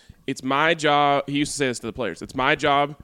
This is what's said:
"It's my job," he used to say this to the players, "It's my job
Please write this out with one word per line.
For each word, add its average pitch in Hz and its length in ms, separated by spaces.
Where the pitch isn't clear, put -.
"It's 135 180
my 147 300
job," 143 540
he 143 100
used 143 140
to - 60
say 139 100
this 120 120
to 117 60
the 107 60
players, 101 300
"It's 104 120
my 135 220
job 143 480